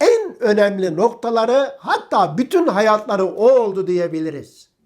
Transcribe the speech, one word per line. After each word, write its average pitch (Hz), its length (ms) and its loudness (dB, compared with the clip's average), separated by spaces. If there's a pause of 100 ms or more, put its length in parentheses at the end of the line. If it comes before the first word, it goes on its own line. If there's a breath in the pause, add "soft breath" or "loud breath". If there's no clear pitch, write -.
en 427 380 2
önemli 202 560 0
noktaları, 233 800 0
hatta 208 600 -2
bütün 330 300 0
hayatları 214 580 0
o 196 240 2
oldu 208 380 0
diyebiliriz. 160 800 -6 (160)